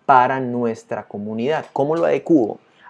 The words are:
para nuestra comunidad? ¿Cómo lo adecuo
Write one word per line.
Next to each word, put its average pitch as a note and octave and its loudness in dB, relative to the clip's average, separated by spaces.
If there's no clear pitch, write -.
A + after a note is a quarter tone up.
para C3 4
nuestra A#2 -6
comunidad? A2+ -6
¿Cómo C#3+ -2
lo E3+ -2
adecuo C#3+ 2